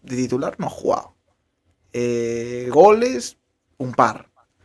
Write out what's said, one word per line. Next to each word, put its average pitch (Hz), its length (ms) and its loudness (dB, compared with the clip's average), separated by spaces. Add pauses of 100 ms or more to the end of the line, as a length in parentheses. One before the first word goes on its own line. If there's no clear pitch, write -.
de 127 140 -12
titular 127 440 -4
no 151 80 -6
ha - 20 -8
jugado. - 440 -4 (800)
Eh, 120 800 -6
goles, 220 640 4 (400)
un 127 160 -8
par. 110 360 0 (360)